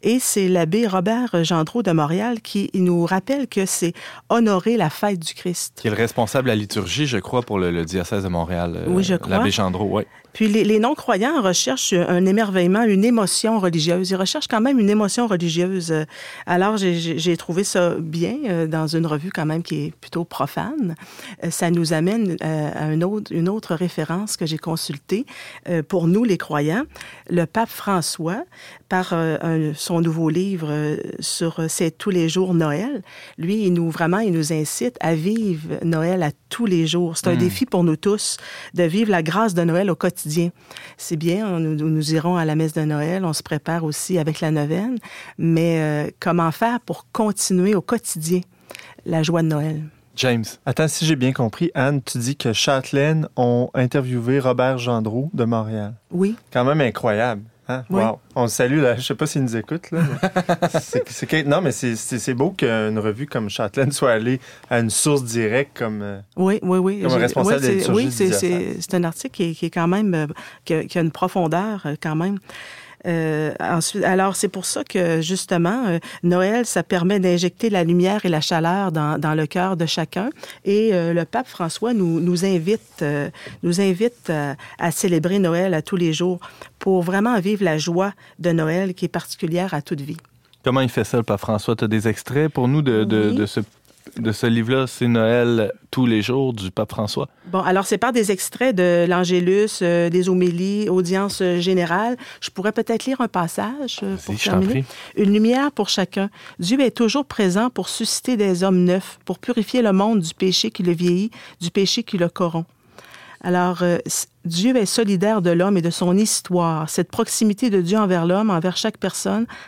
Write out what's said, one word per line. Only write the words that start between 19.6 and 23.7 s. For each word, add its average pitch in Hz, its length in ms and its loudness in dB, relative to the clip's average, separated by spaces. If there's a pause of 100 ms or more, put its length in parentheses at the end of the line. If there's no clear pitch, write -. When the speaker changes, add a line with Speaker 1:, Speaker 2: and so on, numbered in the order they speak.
Speaker 1:
qui 151 220 -6
est 160 100 -12
plutôt - 280 -8
profane. 170 680 -4 (480)
Euh, 170 80 -4
ça 170 220 0
nous 170 200 0
amène, 180 520 0
euh, 151 280 -2
à - 120 -6
un 156 180 0
autre, 208 300 -4
une 170 160 0
autre 208 260 -4